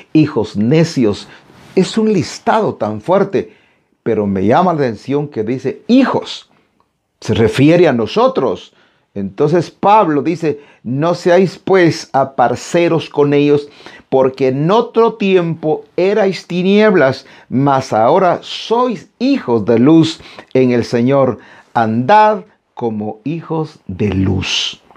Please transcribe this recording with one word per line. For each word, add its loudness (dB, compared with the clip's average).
hijos 0
necios. 0
Es 0
un 0
listado -2
tan -6
fuerte. -2
Pero -2
me -2
llama 2
la -4
atención -4
que -6
dice -6
hijos. -2
Se -4
refiere 4
a 2
nosotros. -2
Entonces -2
Pablo 2
dice, -4
"No -2
seáis 0
pues 0
aparceros -2
con 0
ellos, 2
porque 0
en -2
otro 0
tiempo -2
erais -2
tinieblas, 2
mas 0
ahora 2
sois -6
hijos -2
de 2
luz 4
en 2
el 0
Señor. 0
Andad 2
como -8
hijos -8
de -4
luz." -4